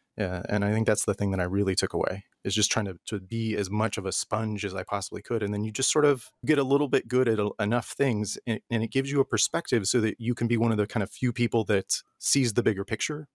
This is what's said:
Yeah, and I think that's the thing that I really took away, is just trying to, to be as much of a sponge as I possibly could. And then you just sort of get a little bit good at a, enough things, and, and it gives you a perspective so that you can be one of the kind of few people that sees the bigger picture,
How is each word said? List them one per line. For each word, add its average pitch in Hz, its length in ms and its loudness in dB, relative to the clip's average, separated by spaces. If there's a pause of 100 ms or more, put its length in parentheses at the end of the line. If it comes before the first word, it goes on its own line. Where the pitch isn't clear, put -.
(180)
Yeah, 92 280 -2
and 101 160 0
I 104 100 2
think 110 140 2
that's 107 200 2
the 104 80 0
thing 101 160 0
that 92 100 0
I 90 40 0
really 95 300 0
took 92 200 -2
away, 98 300 -2 (200)
is 101 100 -2
just 107 160 0
trying 110 140 0
to, 92 220 -6
to 107 120 -4
be 110 380 -4
as 98 140 -2
much 107 260 0
of 95 80 -6
a 92 80 -2
sponge 107 540 -4
as 92 80 -6
I 95 80 -6
possibly 95 400 -6
could. 113 200 -4
And 104 120 -2
then 104 100 -2
you 110 80 -6
just - 180 -2
sort 151 140 2
of 139 240 2 (160)
get 151 140 4
a 143 40 4
little 139 260 4
bit 127 200 0
good 127 200 2
at 110 100 2
a, 104 100 0 (100)
enough 110 340 0
things, 110 440 0 (100)
and, 110 220 -2
and 113 140 0
it 113 80 -4
gives 135 200 0
you 143 100 2
a 131 40 4
perspective 120 640 0
so - 160 2
that 107 180 -2
you 120 140 -2
can 120 120 0
be 113 120 2
one 117 140 4
of 107 40 2
the 104 100 2
kind 107 160 -2
of 92 80 -2
few 123 220 -2
people 117 340 0
that - 360 0 (160)
sees 127 340 2
the 107 100 2
bigger 98 220 0
picture, 151 500 -6